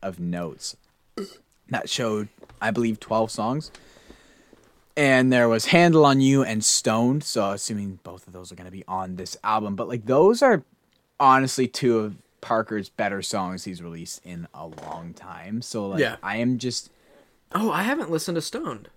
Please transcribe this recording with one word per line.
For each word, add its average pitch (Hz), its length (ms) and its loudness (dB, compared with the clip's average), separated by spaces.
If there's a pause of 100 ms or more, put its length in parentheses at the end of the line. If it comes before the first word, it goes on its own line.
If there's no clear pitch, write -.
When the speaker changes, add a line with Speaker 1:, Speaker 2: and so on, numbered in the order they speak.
Speaker 1:
of 90 200 -8
notes 87 560 -6 (920)
that 123 200 -4
showed, 107 400 -2 (320)
I 110 100 0
believe, 113 300 0
twelve 110 280 0
songs. 127 420 -4 (1200)
And 131 380 6
there 120 160 6
was 113 160 2
Handle 170 400 8
on 135 160 6
You 135 220 6
and 110 200 -2
Stoned, 123 600 0
so 123 280 -2
assuming 101 520 -8
both 90 240 -18
of 90 60 -20
those 90 180 -16
are 90 40 -20
gonna 90 160 -18
be 92 160 -16
on 92 280 -6
this 90 280 -10
album. 107 320 0
But, 113 120 -4
like, 117 180 -6
those 165 380 4
are 220 200 4 (560)
honestly 131 480 4
two 120 320 2
of 107 160 -6 (260)
Parker's 110 480 -2
better 101 320 -4
songs 92 420 -6
he's 90 180 -12
released 85 420 -14
in 85 300 -14
a 80 140 -14
long 80 480 -14
time. 92 480 -12
So, 104 240 -6
like, 98 120 -4
Speaker 2:
Yeah. 113 220 0
Speaker 1:
I 101 160 -6
am 120 200 0
just 120 320 -8 (680)
Speaker 2:
Oh, 214 140 0
I 170 140 -2
haven't 247 260 -4
listened 165 260 -4
to 165 60 -4
Stoned. 151 560 -10